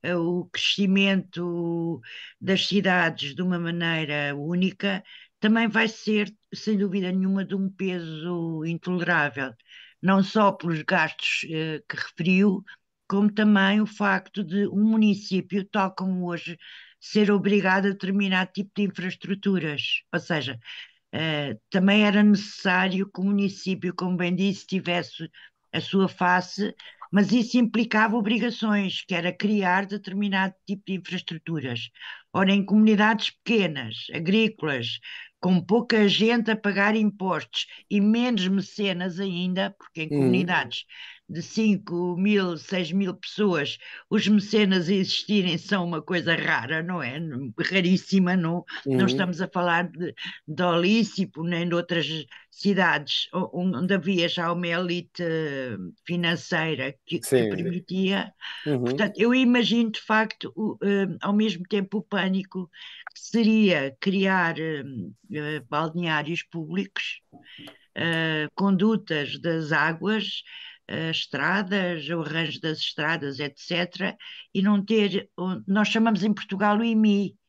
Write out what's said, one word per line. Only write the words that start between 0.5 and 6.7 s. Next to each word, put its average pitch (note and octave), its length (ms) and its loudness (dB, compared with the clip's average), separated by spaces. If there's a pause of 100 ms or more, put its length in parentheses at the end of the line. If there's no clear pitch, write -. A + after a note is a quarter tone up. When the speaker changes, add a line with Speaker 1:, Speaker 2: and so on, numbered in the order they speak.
Speaker 1:
das F#3 260 0
cidades F3 680 0
de F3+ 80 -6
uma F3+ 160 0
maneira D#3+ 760 -2
única, F#3 680 -2 (360)
também A3+ 280 4
vai A3 200 2
ser, G#3 460 -2 (200)
sem G#3 240 -2